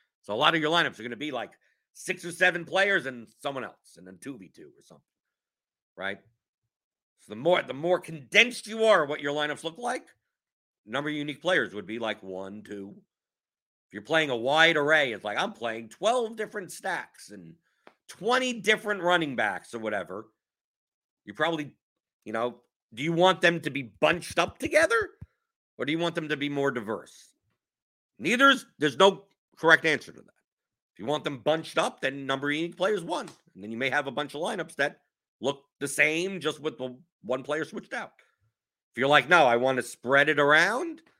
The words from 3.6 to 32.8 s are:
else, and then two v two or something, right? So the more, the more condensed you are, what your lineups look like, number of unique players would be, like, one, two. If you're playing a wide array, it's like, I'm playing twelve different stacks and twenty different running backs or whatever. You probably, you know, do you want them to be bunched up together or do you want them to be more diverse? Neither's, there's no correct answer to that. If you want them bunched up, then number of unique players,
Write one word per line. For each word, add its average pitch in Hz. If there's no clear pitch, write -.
else, -
and 87
then 92
two 135
v 92
two 76
or -
something, 76
right? 98
So -
the 104
more, 165
the 127
more 170
condensed 180
you 220
are, 185
what 147
your 143
lineups 147
look 165
like, 240
number 135
of 151
unique 147
players 147
would 101
be, 110
like, 107
one, 95
two. 101
If -
you're 104
playing 151
a 123
wide 156
array, 147
it's 101
like, 104
I'm 202
playing 113
twelve 226
different 208
stacks -
and 90
twenty 247
different 208
running 165
backs 104
or 117
whatever. 104
You 101
probably, 151
you 104
know, 113
do 110
you 165
want 175
them 170
to 147
be 139
bunched -
up 170
together 339
or 127
do 139
you 165
want 170
them 160
to 151
be 143
more 139
diverse? 110
Neither's, 247
there's 139
no 196
correct 160
answer 151
to -
that. -
If -
you 92
want 139
them 147
bunched 151
up, 220
then 139
number 135
of 143
unique 170
players, 190